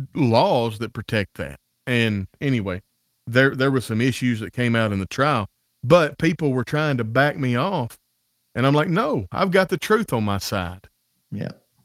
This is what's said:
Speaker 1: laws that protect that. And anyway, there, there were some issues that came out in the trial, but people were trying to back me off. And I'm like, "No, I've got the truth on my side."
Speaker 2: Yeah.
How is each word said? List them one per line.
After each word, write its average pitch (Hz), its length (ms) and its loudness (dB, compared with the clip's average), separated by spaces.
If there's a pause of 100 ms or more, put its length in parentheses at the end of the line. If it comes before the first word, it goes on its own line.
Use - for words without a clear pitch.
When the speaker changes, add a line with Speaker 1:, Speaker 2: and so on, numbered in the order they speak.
(140)
Speaker 1:
laws 120 680 2
that 110 140 -8
protect 107 420 -4
that. 71 240 -10 (280)
And 113 400 0 (140)
anyway, 101 400 -2 (440)
there, 127 300 4
there 135 160 2
were 131 100 0
some 110 200 -2
issues 123 400 0
that 101 120 -10
came 120 220 0
out 113 160 2
in 98 80 0
the 95 60 -4
trial, 131 420 -2 (360)
but 147 340 4
people 165 340 0
were 127 120 -2
trying 151 340 -2
to 120 60 -2
back 131 340 0
me 127 180 0
off. 147 420 -4 (560)
And 123 120 0
I'm 139 80 4
like, 151 160 4
"No, 185 440 0
I've 190 180 0
got 185 180 4
the 175 80 -2
truth 220 360 0
on 117 100 0
my 101 140 0
side." 92 500 -6 (440)
Speaker 2:
Yeah. - 180 -8 (360)